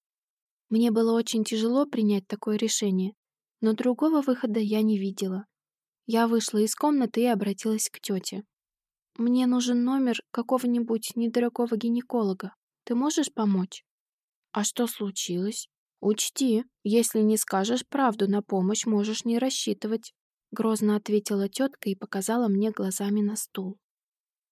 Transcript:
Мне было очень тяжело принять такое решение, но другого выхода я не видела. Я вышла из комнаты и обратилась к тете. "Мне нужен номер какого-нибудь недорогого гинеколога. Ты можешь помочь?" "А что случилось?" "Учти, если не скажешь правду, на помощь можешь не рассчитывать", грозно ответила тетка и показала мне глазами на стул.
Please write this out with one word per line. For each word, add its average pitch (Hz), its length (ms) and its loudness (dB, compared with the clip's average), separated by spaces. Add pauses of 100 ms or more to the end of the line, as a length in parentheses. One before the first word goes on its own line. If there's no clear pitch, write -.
(680)
Мне 226 220 2
было 226 220 4
очень 226 320 0
тяжело 233 400 0
принять 208 420 0
такое 214 300 -4
решение, 202 560 0 (480)
но 220 120 4
другого 254 480 2
выхода 247 380 0
я 214 220 0
не 220 160 2
видела. 196 480 -4 (600)
Я 233 220 2
вышла 226 300 0
из 214 180 2
комнаты 269 460 2
и 240 40 4
обратилась 214 640 0
к - 120 -18
тете. 190 420 -6 (760)
"Мне 247 300 2
нужен 247 360 2
номер 254 380 0 (100)
какого-нибудь 240 840 -2
недорогого 233 600 0
гинеколога. 226 800 -2 (280)
Ты 240 120 -2
можешь 285 380 0
помочь?" 196 520 -2 (640)
"А 208 120 -2
что 240 240 -2
случилось?" 196 800 -6 (340)
"Учти, 220 640 0 (180)
если 220 360 2
не 214 180 4
скажешь 214 500 -2
правду, 233 400 0
на 202 140 2
помощь 196 440 0
можешь 214 380 0
не 233 140 0
рассчитывать", 226 760 -4 (380)
грозно 214 440 2
ответила 208 520 0
тетка 269 420 -4
и 190 60 -2
показала 220 520 -2
мне 208 240 2
глазами 202 500 -2
на 208 140 0
стул. 190 420 -8 (760)